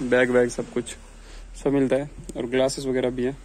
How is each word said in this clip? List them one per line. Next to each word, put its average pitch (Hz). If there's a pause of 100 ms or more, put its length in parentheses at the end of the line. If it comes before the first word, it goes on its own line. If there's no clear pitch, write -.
बैग 123
वैग 123
सब -
कुछ 120 (680)
सब 143
मिलता 135
है 143 (280)
और 127
ग्लासेस 131
वगैरह 127
भी 127
हैं। 135